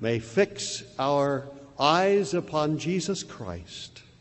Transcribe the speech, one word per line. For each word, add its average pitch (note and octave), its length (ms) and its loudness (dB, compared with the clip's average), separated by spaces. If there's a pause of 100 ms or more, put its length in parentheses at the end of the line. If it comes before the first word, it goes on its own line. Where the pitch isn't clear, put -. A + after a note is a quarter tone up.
may A2+ 180 0
fix - 640 -2 (160)
our C#3 480 0 (320)
eyes F#3 560 4
upon D#3 440 0
Jesus F3+ 440 -2
Christ - 800 -12 (180)